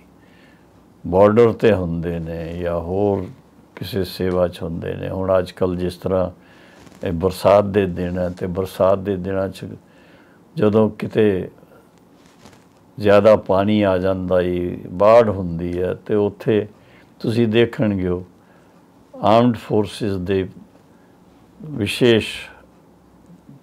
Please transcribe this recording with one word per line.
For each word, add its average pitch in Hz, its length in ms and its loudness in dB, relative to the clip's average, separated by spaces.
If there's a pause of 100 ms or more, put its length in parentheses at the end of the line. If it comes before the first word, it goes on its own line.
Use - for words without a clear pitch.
(1080)
ਬਾਰਡਰ 104 440 6
'ਤੇ 110 220 2
ਹੁੰਦੇ 85 460 -4
ਨੇ 82 380 -10
ਜਾਂ 85 220 -4
ਹੋਰ 92 480 -2 (480)
ਕਿਸੇ 95 280 -6
ਸੇਵਾ 90 440 -2
'ਚ 87 160 -16
ਹੁੰਦੇ 87 320 -8
ਨੇ। 95 140 -10
ਹੁਣ 95 300 -2
ਅੱਜ 90 120 -6
ਕੱਲ੍ਹ 92 280 -4
ਜਿਸ 90 160 -6
ਤਰ੍ਹਾਂ 92 360 -2 (760)
ਇਹ 95 40 -2
ਬਰਸਾਤ 95 520 2
ਦੇ 98 220 0
ਦਿਨ 90 320 -4
ਹੈ, 90 120 -4
ਤੇ 92 180 -8
ਬਰਸਾਤ 95 520 0
ਦੇ 95 160 -4
ਦਿਨਾਂ 95 340 -4
'ਚ 98 160 -14 (920)
ਜਦੋਂ 156 340 4
ਕਿਤੇ 101 640 -2 (1500)
ਜ਼ਿਆਦਾ 101 360 6
ਪਾਣੀ 104 460 0
ਆ 95 160 2
ਜਾਂਦਾ 92 440 0
ਏ, 90 360 -4 (140)
ਬਾੜ 107 380 6
ਹੁੰਦੀ 87 520 -6
ਹੈ, 92 120 -2
ਤੇ - 220 -6
ਉੱਥੇ 104 520 0 (520)
ਤੁਸੀਂ 117 280 0
ਦੇਖਣਗੇ 107 600 0
ਉਹ 90 160 -4 (960)
ਆਰਮਡ 120 360 4
ਫੋਰਸਿਸ 107 560 -4
ਦੇ 95 360 -4 (1120)
ਵਿਸ਼ੇਸ਼ 107 880 0 (1120)